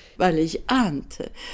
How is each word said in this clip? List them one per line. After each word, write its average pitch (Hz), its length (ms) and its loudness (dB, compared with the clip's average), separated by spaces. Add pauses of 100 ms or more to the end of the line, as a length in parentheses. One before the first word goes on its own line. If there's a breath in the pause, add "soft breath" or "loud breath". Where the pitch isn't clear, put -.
(160 loud breath)
weil 180 220 2
ich 160 300 -2
ahnte, 220 640 0 (240 loud breath)